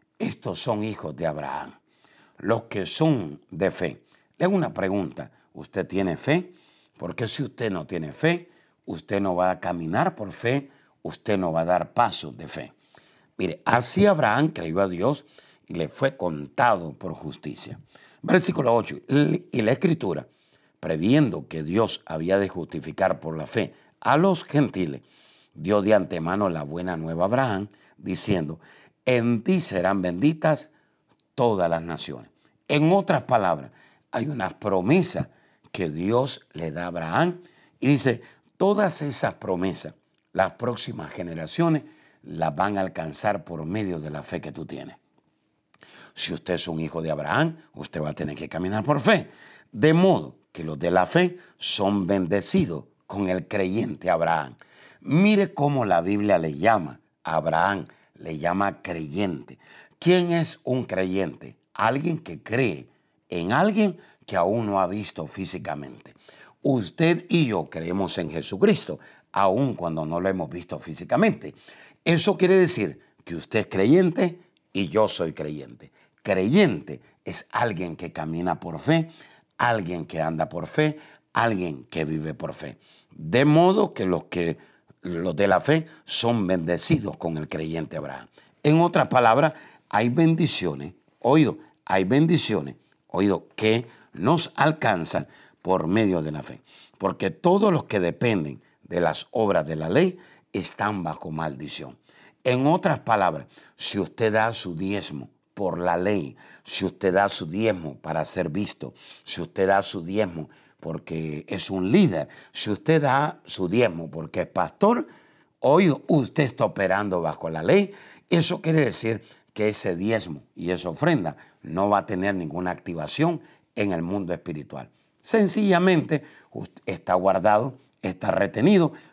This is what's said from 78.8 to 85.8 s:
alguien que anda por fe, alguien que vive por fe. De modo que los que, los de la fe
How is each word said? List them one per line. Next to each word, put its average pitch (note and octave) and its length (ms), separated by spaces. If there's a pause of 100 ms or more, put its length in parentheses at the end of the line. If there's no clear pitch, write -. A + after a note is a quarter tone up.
alguien F2+ 480
que E2 160
anda D#2+ 260
por E2 180
fe, D3+ 320 (360)
alguien F#2 500
que D#2+ 220
vive D#2 260
por D2 220
fe. - 240 (320)
De F#2 340
modo F3+ 480
que G2+ 140
los F2 180
que, E2+ 320 (460)
los F2 340
de G2+ 120
la F#2 120
fe D#3+ 260 (200)